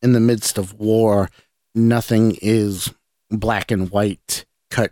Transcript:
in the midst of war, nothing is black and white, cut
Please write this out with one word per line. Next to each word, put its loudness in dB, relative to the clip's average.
in 4
the 4
midst 0
of -8
war, 2
nothing 2
is -2
black -4
and -2
white, -4
cut -2